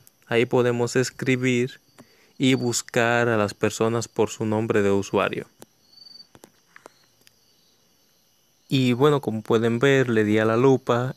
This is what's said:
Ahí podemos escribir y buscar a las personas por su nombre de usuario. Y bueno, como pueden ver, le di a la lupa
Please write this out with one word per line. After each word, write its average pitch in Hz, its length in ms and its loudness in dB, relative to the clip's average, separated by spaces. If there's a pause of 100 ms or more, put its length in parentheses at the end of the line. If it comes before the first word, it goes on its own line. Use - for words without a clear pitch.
(260)
Ahí 117 180 0
podemos 120 520 0
escribir 127 840 -2 (560)
y 131 160 2
buscar 120 800 0
a 110 80 0
las 104 160 -2
personas 113 520 -2
por 107 220 -2
su - 160 -10
nombre 110 380 0
de 101 80 2
usuario. 98 560 -2 (3250)
Y 131 240 2
bueno, 139 300 2
como 110 180 -6
pueden 117 380 0
ver, 135 320 2
le 110 140 2
di 104 140 2
a 110 60 2
la 113 140 0
lupa 127 580 2